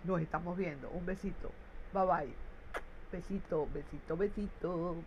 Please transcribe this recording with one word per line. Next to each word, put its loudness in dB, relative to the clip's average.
Nos 4
estamos 0
viendo. -2
Un -2
besito. -2
Bye 6
bye. 4
Besito, 0
besito, -2
besito. 2